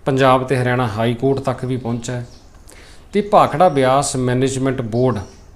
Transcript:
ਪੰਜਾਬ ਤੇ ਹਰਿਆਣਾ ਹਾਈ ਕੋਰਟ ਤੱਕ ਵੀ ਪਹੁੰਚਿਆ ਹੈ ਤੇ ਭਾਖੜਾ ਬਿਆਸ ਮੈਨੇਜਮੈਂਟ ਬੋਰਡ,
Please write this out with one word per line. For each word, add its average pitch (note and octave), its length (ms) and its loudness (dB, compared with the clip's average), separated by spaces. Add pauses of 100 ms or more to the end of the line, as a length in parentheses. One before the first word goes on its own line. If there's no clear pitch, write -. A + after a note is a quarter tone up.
ਪੰਜਾਬ C3 420 2
ਤੇ C3+ 100 0
ਹਰਿਆਣਾ B2 300 0
ਹਾਈ A2+ 260 -2
ਕੋਰਟ C3+ 260 0
ਤੱਕ B2+ 260 -4
ਵੀ B2+ 120 -4
ਪਹੁੰਚਿਆ A#2+ 380 -6
ਹੈ A#2+ 120 -10 (880)
ਤੇ G3+ 80 2
ਭਾਖੜਾ F3+ 480 4
ਬਿਆਸ C#3 460 0
ਮੈਨੇਜਮੈਂਟ B2+ 640 -2
ਬੋਰਡ, A#2+ 380 0 (360)